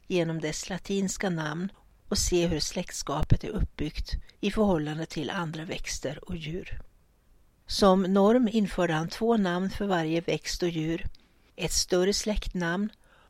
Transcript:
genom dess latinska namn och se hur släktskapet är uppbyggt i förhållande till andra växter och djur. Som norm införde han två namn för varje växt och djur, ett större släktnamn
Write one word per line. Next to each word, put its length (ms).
genom 340
dess 280
latinska 600
namn 420
och 100
se 280
hur 140
släktskapet 840
är 40
uppbyggt 640
i 100
förhållande 560
till 240
andra 340
växter 640
och 80
djur. 440
Som 360
norm 460
införde 440
han 160
två 280
namn 340
för 160
varje 340
växt 420
och 60
djur, 380
ett 120
större 400
släktnamn 800